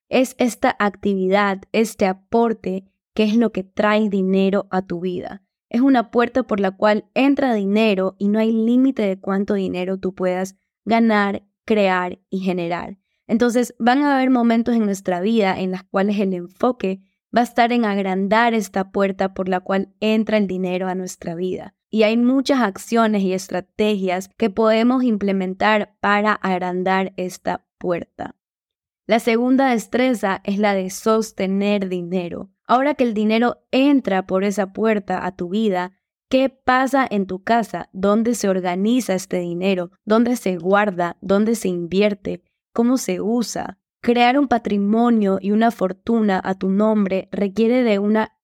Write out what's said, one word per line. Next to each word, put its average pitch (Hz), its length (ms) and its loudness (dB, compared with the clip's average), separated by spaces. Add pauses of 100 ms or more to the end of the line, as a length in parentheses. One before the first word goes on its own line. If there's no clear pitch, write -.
es 254 300 0
esta 247 400 0
actividad, 196 840 0 (120)
este 220 340 0
aporte, 190 800 -2 (300)
que 214 100 2
es 214 120 0
lo 226 140 2
que 190 140 -6
trae 214 440 0
dinero 190 600 0
a 185 120 -2
tu 180 180 -8
vida. 180 420 -8 (260)
Es 233 120 -2
una 254 320 4
puerta 240 320 0
por 202 160 -2
la 190 100 0
cual 214 440 0
entra 269 380 2
dinero 196 640 2
y 202 120 0
no 208 100 2
hay 220 140 2
límite 240 500 2
de 190 160 -2
cuánto 196 360 -2
dinero 185 440 -4
tú 185 160 -4
puedas 185 420 -4 (280)
ganar, 208 580 0 (240)
crear 185 540 0 (100)
y 190 80 -6
generar. 180 600 -4 (280)
Entonces, 233 540 0
van 254 240 4
a 285 100 2
haber 262 160 2
momentos 233 460 2
en 220 100 2
nuestra 190 340 -2
vida 202 380 0
en 185 140 -4
los 185 100 -8
cuales 202 380 -2
el 190 120 0
enfoque 190 680 -4 (360)
va 233 40 4
a 240 40 2
estar 240 280 0
en 240 120 2
agrandar 202 720 0
esta 202 380 -4
puerta 196 420 0
por 190 140 -4
la 185 100 0
cual 196 400 -2
entra 214 400 0
el 202 80 0
dinero 185 400 -4
a 185 80 -4
nuestra 185 400 -8
vida. 170 400 -8 (180)
Y 220 120 4
hay 220 120 2
muchas 254 440 2
acciones 214 640 0
y 185 80 0
estrategias 190 1040 -4
que 226 120 -2
podemos 226 540 2
implementar 202 960 0
para 208 360 0
agrandar 185 840 -2
esta 180 500 -6 (120)
puerta. - 580 -6 (720)
La 220 100 2
segunda 254 520 2
destreza 226 760 0
es 202 160 -2
la 202 140 2
de 185 160 -2
sostener 202 1000 -2
dinero. 180 600 -6 (160)
Ahora 269 300 2
que 269 80 -2
el 240 100 0
dinero 220 600 0
entra 254 560 2
por 190 160 0
esa 196 280 -2
puerta 196 540 -2
a 185 80 -8
tu 180 140 -8
vida, 185 420 -2 (380)
¿qué 262 200 2
pasa 262 640 0
en 202 160 -2
tu 190 160 -10
casa? 220 500 -2
¿Dónde 214 440 0
se 202 120 -2
organiza 190 680 0
este 185 240 -6
dinero? 180 500 -2 (140)
¿Dónde 233 320 2
se 185 220 -4
guarda? 180 600 0
¿Dónde 208 360 0
se 214 100 -6
invierte? 180 800 -2 (280)
¿Cómo 240 260 0
se 180 220 -4
usa? 202 580 -4 (220)
Crear 240 380 4
un 285 80 2
patrimonio 208 920 2
y 190 100 -4
una 226 220 2
fortuna 196 720 0
a 190 100 -2
tu 190 160 -2
nombre 202 640 0
requiere 226 500 0
de 214 160 2
una 214 460 0